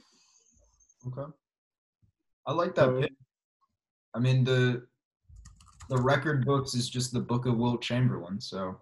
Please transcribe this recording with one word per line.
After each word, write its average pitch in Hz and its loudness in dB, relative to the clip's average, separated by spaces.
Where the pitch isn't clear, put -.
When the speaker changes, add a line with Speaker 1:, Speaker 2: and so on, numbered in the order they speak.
Speaker 1:
Okay. 139 -12
I 131 -4
like 175 0
that 143 6
Speaker 2:
Um, 127 0
Speaker 1:
pick. - -2
I 117 -6
mean, 127 4
the, 127 2
the 131 0
record 135 2
books 135 0
is 117 -2
just 123 -4
the 120 -2
book 123 -2
of 117 0
Wilt 120 0
Chamberlain, 98 -2
so 95 -8